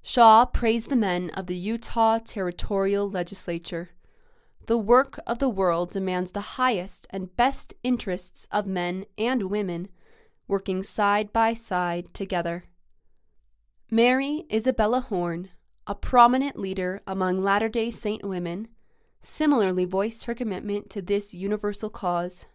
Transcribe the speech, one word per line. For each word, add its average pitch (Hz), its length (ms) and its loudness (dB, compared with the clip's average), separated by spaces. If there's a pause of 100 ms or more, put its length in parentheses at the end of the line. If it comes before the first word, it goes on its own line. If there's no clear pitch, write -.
Shaw 226 440 8
praised 233 440 0
the 277 60 0
men 180 360 0
of 185 160 -8
the 180 100 -6
Utah 226 600 0
Territorial 202 920 -2
Legislature. 175 800 -6 (760)
"The 233 120 2
work 240 500 4
of 233 120 -2
the 269 100 2
world 180 420 0
demands 185 400 -2
the - 260 -8
highest 220 520 -2
and 190 260 -10
best - 380 0 (100)
interests - 640 -4
of 202 160 -2
men 185 400 -4 (120)
and 233 260 0
women, 185 460 -4 (580)
working 190 360 -2
side 208 500 0
by 226 200 2
side 175 600 -4
together." 175 500 -4 (1300)
Mary 262 600 2
Isabella 226 500 2
Horn, 175 480 -4 (360)
a 202 100 -6
prominent 254 640 4
leader 190 480 -4
among 190 360 0
Latter-day 220 480 0
Saint 220 340 -6
women, 185 460 -6 (520)
similarly 202 640 2
voiced 190 420 -2
her 233 100 -4
commitment 208 540 -6
to 202 120 -8
this 202 320 -2
universal 208 560 -4
cause 175 640 -4